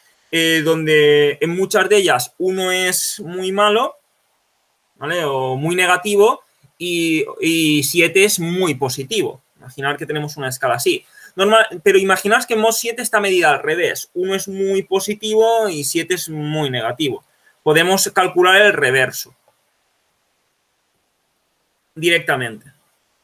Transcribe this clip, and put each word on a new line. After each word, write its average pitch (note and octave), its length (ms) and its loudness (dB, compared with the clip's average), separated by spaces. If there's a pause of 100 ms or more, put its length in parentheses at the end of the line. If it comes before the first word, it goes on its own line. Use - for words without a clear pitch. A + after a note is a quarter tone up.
(300)
eh, E3 320 0
donde D3 760 4
en E3+ 160 -2
muchas F#3+ 320 0
de G#3 80 4
ellas D#3+ 400 0
uno F#3 340 -2
es F#3 500 -2
muy F#3 300 -8
malo, G#3 460 0 (1000)
¿vale? E3 280 -4
O C3 320 -2
muy D#3+ 180 -2
negativo G3+ 680 2 (340)
y, E3+ 480 -2 (160)
y D#3 440 2
siete E3+ 400 2
es G3+ 140 0
muy F3 360 -2
positivo. C3+ 680 -6 (180)
Imaginar C#3 380 -6
que D#3 80 -12
tenemos D3+ 320 -8
una C3+ 140 -6
escala B2+ 240 -2
así. B2+ 280 -2 (320)
Normal, G#3 500 2
pero G3 140 6
imaginaos G3 480 0
que A3+ 100 -2
mot A3 160 2
siete A#3 280 -6
está A3 200 0
medida F#3 320 2
al C3+ 100 -2
revés. D#3+ 520 -2
Uno F#3 200 -2
es F#3+ 140 -6
muy G3 340 -2
positivo G#3+ 840 0
y D3+ 160 -6
siete D#3+ 300 -4
es E3 140 -8
muy D3+ 400 -4
negativo. B2 540 -4 (400)
Podemos F3 500 2
calcular F#3 480 4
el G#3 120 6
reverso C3 640 0 (2500)
directamente. D#3 800 -2 (520)